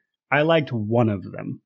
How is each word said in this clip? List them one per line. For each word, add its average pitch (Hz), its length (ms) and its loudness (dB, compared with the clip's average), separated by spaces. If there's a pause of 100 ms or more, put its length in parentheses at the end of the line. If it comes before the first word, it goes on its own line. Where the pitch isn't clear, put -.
(300)
I 143 120 2
liked 156 320 2
one 113 340 2
of 98 160 -2
them. - 420 -12